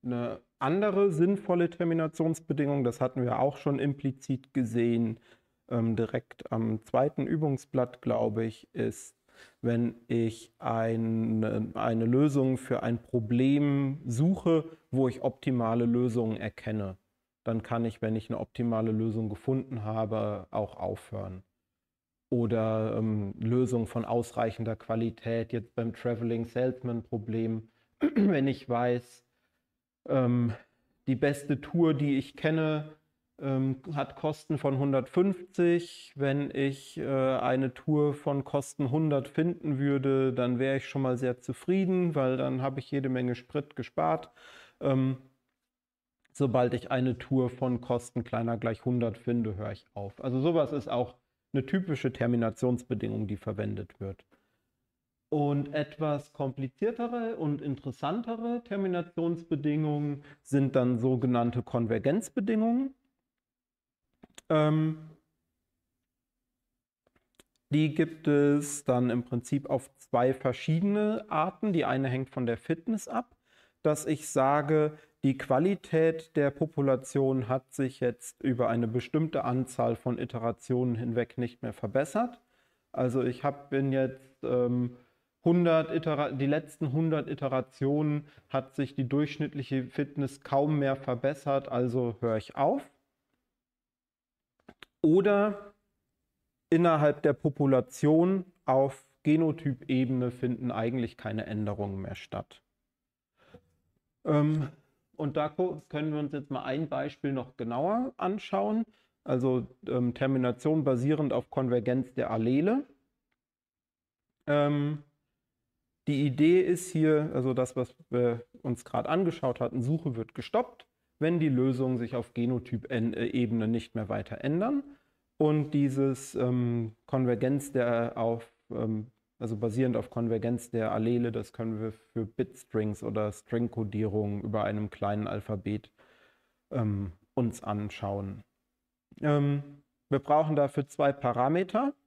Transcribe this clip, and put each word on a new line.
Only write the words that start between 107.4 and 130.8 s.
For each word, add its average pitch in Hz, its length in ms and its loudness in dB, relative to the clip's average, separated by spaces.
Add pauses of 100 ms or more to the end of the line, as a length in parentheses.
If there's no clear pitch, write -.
genauer 165 580 -2
anschauen. 202 680 -2 (400)
Also, 127 420 0 (200)
ähm, 123 280 0
Termination 135 680 2
basierend 139 500 2
auf 123 160 -4
Konvergenz 127 640 0
der - 160 -2
Allele. 143 560 2 (1600)
Ähm, 147 560 0 (1040)
die 147 200 2
Idee 151 340 6
ist 180 300 0
hier, 156 440 4
also 131 200 0
das, 127 220 0
was 127 180 -4 (160)
wir 120 340 2 (180)
uns 123 220 -4
gerade - 240 -4
angeschaut 160 520 0
hatten, 120 220 -2
Suche 151 340 -2
wird 113 180 -8
gestoppt, - 520 -4 (320)
wenn 165 220 2
die 156 80 4
Lösungen 127 500 2
sich 117 160 -4
auf 120 200 -6
Genotyp-Ebene 117 1300 0
nicht 113 260 -2
mehr 107 140 -4
weiter 104 360 -6
ändern. 220 380 0 (560)
Und 151 340 4
dieses, 135 600 2
ähm, 120 600 0 (120)
Konvergenz 131 680 0
der 120 460 0
auf, 113 340 -2 (180)
ähm, 110 400 -2 (280)
also 113 180 -4
basierend 117 400 0
auf 107 140 -4
Konvergenz 117 600 -2
der 110 220 0